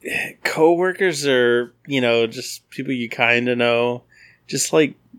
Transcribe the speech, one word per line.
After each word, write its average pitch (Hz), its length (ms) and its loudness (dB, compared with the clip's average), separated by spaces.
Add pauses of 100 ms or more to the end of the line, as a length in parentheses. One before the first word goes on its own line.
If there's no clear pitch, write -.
(440)
coworkers 170 840 0
or, 120 460 2 (120)
you 139 160 -2
know, 117 240 2
just 113 460 -10
people 135 200 -8
you 120 160 -4
kinda 120 480 0
know, 120 460 0 (460)
just, - 260 -4
like, 156 220 2 (240)